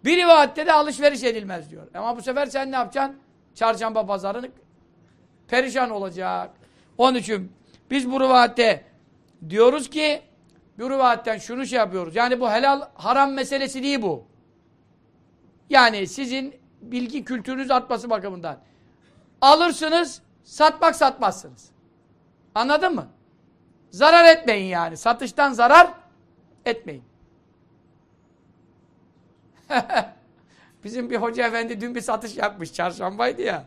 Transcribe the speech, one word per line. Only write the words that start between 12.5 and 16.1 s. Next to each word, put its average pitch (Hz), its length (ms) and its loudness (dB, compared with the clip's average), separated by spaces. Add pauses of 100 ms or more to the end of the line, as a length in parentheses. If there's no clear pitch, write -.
helal 277 300 0 (120)
haram 277 400 0
meselesi 269 500 -6
değil 277 180 -2
bu. 147 260 -6 (1400)
Yani 226 380 4
sizin 269 480 -8 (260)